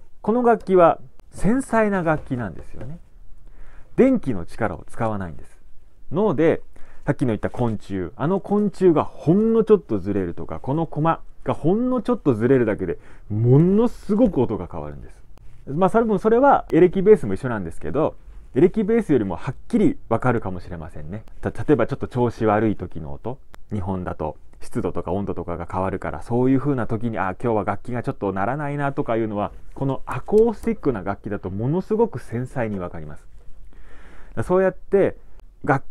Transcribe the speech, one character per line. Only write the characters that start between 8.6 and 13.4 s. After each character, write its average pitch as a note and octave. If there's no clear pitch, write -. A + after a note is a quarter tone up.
虫 F#3
が C#3+
ほ -
ん A3
の A3+
ち A3
ょ G#3+
っ G3+
と G#2+
ず F#2+
れ G2
る E2+
と E2
か、 -
こ C3
の E3
コ D3
マ D#3+
が B2+
ほ E3
ん B3
の B3+
ち A#3+
ょ -
っ -
と C3
ず A2
れ C3+
る B2
だ G#2
け F#2
で、 E2+
も A#2